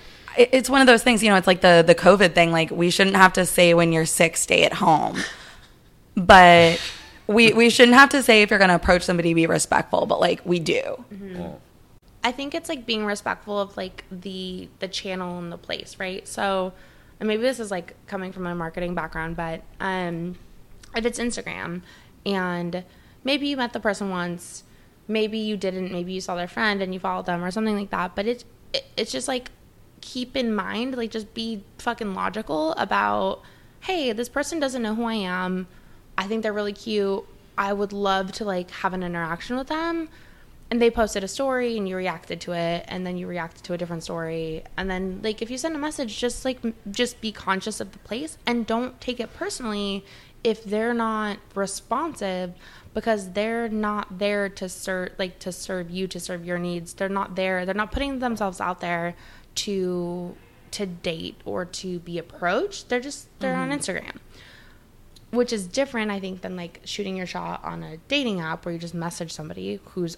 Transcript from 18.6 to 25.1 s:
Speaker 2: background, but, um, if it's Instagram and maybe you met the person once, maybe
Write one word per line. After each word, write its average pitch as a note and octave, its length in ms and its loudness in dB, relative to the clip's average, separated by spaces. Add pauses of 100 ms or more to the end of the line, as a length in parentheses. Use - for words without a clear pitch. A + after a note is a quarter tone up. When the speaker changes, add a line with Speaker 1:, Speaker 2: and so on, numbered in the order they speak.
Speaker 2:
background, E3 420 -6
but, E3 260 -8 (180)
um, F3+ 560 -4 (580)
if A3+ 120 -4
it's A#3+ 120 -4
Instagram F3+ 640 -8 (420)
and F3+ 600 -4 (400)
maybe C#4 240 -2
you C#4+ 80 -4
met A#3+ 160 -4
the A3+ 80 -8
person G3+ 300 -2
once, F3 520 -8 (460)
maybe A3 300 -2